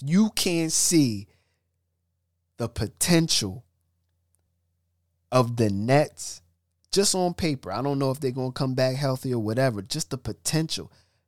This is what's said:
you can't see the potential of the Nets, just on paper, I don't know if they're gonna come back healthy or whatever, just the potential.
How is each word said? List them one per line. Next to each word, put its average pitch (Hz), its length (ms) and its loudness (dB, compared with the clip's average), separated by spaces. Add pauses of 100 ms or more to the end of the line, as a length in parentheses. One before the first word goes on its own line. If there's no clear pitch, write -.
you 190 280 4
can't 165 420 0
see 120 540 2 (1300)
the 117 100 -4
potential 127 960 0 (1700)
of 120 240 4
the 113 120 4
Nets, 120 720 0 (520)
just 196 220 2
on 180 200 0
paper, 139 380 -4
I 113 100 -4
don't 143 160 -2
know 135 120 0
if 131 100 -6
they're 135 100 -2
gonna 127 220 -4
come 131 220 -4
back 131 220 2
healthy 135 380 -2
or 117 80 0
whatever, 113 400 0
just - 280 -8
the 127 80 -6
potential. - 720 -4 (380)